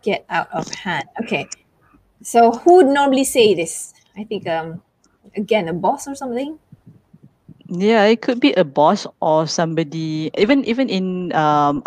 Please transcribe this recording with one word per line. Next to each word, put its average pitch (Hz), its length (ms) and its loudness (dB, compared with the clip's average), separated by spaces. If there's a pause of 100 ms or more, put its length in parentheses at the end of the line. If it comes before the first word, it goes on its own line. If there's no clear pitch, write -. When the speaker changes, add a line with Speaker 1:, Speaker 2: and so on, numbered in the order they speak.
Speaker 1:
"get - 240 -2
out 170 240 -4
of 160 180 -8
hand." 160 380 -8 (160)
Okay. - 240 -6 (720)
So 233 300 4 (120)
who 349 160 8
would 285 140 6
normally 277 320 2
say 214 320 4
this? - 360 -8 (220)
I 202 80 -14
think, 208 240 -10
um, 165 340 -6 (540)
again, 202 320 -2
a 165 60 -4
boss 220 340 -4
or 277 60 -10
something? 277 460 -8 (1040)
Speaker 2:
Yeah, 202 400 2
it 226 160 4
could 240 180 -2
be 277 140 2
a 185 100 2
boss 151 440 2 (140)
or 156 260 0
somebody, 160 920 -4
even, 254 280 0
even 247 240 -2
in, 185 440 -4
um, 147 540 2